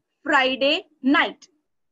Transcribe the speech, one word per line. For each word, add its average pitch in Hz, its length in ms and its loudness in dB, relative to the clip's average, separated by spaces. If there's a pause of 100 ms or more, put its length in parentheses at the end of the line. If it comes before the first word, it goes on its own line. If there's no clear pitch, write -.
(240)
Friday 269 640 0 (160)
night. 277 460 -2 (440)